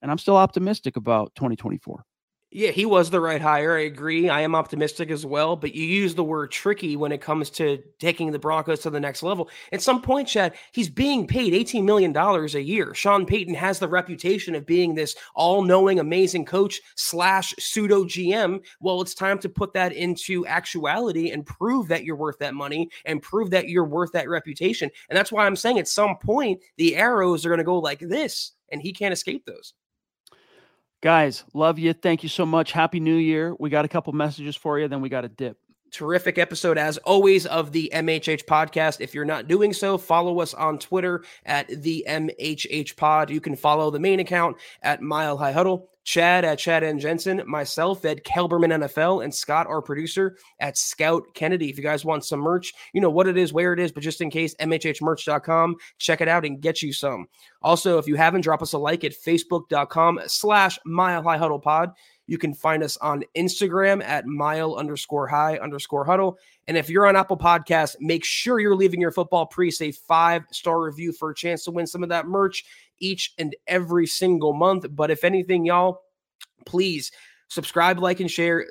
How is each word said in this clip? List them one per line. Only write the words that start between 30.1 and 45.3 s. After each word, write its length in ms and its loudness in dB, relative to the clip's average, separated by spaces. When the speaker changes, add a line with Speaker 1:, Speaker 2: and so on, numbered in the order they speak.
Speaker 1:
Guys, 520 2
love 260 2
you. 140 2
Thank 300 0
you 60 -8
so 160 -2
much. 280 0
Happy 260 0
New 160 2
Year. 420 0
We 120 -6
got 160 2
a 20 -6
couple 240 -4
messages 460 -6
for 200 -4
you, 120 -2
then 100 -6
we 80 -6
got 160 -4
a 60 -10
dip. 280 -10
Speaker 2:
Terrific 440 -2
episode, 400 0
as 200 -2
always, 480 6
of 260 -2
the 220 -2
M 160 0
H 180 -2
H 180 -2
podcast. 540 0
If 160 -10
you're 80 -6
not 240 -4
doing 240 4
so, 260 -2
follow 440 0
us 120 -4
on 240 -2
Twitter 460 -4
at 240 -2
the 360 -6
M 320 -4
H 320 -6
H 280 -6
Pod. 320 2
You 100 -4
can 160 -6
follow 340 2
the 80 -4
main 220 2
account 380 0
at 200 -2
Mile 360 -2